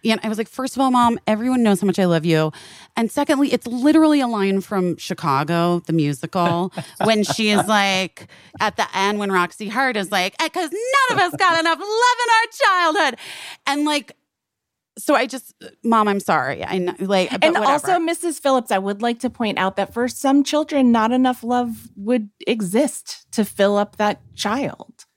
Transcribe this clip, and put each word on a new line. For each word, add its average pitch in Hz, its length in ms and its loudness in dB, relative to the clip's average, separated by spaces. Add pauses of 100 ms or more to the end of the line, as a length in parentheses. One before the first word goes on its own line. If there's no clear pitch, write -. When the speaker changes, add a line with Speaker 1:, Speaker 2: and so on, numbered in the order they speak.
Speaker 1:
And 220 200 2
I 220 40 -4
was 214 100 -4
like, 226 100 -4
"First - 260 -8
of 254 60 -6
all, 262 100 4
Mom, 240 380 4
everyone 240 340 0
knows 202 200 4
how 208 40 0
much 190 140 2
I 185 60 4
love 165 180 2
you." 156 260 2 (460)
And 233 160 -2
secondly, 285 400 0
it's - 160 -2
literally 294 520 4
a 254 60 0
line 196 340 0
from 180 360 -2
Chicago, 170 920 0
the 165 60 -4
musical, 170 800 0 (140)
Speaker 2:
<laughs> - 180 -4
Speaker 1:
when 214 180 4
she 214 280 0
is 202 180 2
like, 196 580 0 (320)
at 208 180 -2
the 180 200 -2
end, 202 240 0
when 202 100 -4
Roxy 185 380 -2
Hart 254 280 -2
is 190 140 -4
like, 190 320 -2
"Eh, 320 60 -2
'cause 330 240 -6
none 494 460 0
of 403 40 4 (100)
us - 60 -10
got 349 220 2
enough 330 180 0
love 453 460 0
in 466 60 -2 (100)
our 466 60 0 (180)
childhood." 349 540 2 (480)
And, 285 180 0
like, 294 320 -4 (880)
so 294 100 2
I 254 120 2
just, - 280 -12 (300)
Mom, 226 240 4
I'm 202 120 0
sorry. 131 440 0
I 185 140 -2
kn-, 180 220 -4
like, 190 300 0
but 247 140 -2
Speaker 3:
And 330 100 4
Speaker 1:
whatever. 269 180 2
Speaker 3:
also, 349 260 0
Missus 339 400 -4
Phillips, 262 320 0
I 196 80 2
would 202 240 -4
like 233 180 -2
to 247 100 -4
point 214 280 -4
out 190 180 -2
that 202 180 -4
for 240 140 -2
some 277 360 2
children, 294 480 2
not 226 200 2
enough 254 300 0
love 240 540 -4
would 208 340 -4 (160)
exist 220 840 -2
to 214 120 0
fill 202 320 0
up 208 200 -2
that 208 240 -2 (160)
child. - 720 -6 (100)